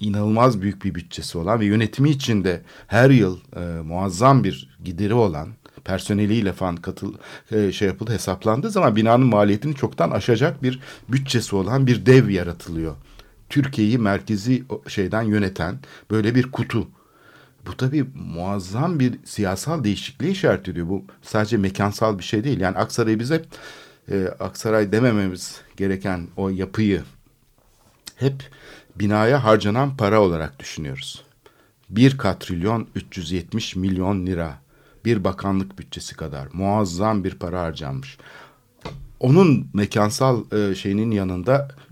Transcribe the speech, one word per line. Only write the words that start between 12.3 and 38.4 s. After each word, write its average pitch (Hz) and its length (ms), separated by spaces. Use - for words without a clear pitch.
Türkiye'yi 127 500
merkezi 107 720
o-, - 200
şeyden 101 340
yöneten 101 560
böyle 107 240
bir 127 180
kutu. 117 360
Bu 90 100
tabii 135 280
muazzam 101 680
bir 123 240
siyasal 107 600
değişikliğe 127 460
işaret 131 380
ediyor. 85 200
Bu 95 160
sadece 107 340
mekansal 101 640
bir 87 60
şey 107 200
değil. 131 160
Yani 92 160
Aksaray'ı 110 440
biz 120 100
hep, 160 160
e, 95 160
Aksaray 104 520
demememiz 104 680
gereken 95 600
o 98 120
yapıyı 95 540
hep 135 340
binaya 107 480
harcanan 110 520
para 107 240
olarak 82 380
düşünüyoruz. - 640
Bir 131 280
katrilyon 98 760
üç - 220
yüz 82 160
yetmiş 92 440
milyon 92 500
lira. 85 320
Bir 107 200
bakanlık 95 540
bütçesi - 380
kadar 71 360
muazzam 98 720
bir 90 100
para 90 280
harcanmış. 71 560